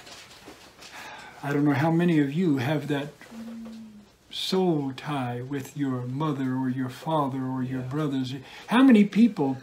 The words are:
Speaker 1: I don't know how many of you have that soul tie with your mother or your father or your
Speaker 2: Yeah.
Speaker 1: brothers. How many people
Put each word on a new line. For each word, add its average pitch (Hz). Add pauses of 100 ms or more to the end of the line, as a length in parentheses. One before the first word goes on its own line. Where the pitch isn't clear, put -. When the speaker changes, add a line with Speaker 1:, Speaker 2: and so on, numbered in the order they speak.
(1400)
Speaker 1:
I 139
don't 143
know 143
how 147
many 165
of 139
you 156
have 139
that 143 (1200)
soul 165
tie 127
with 139
your 131
mother 131
or 131
your 127
father 135
or 131
your 127
Speaker 2:
Yeah. 123
Speaker 1:
brothers. 135 (340)
How 247
many 226
people 175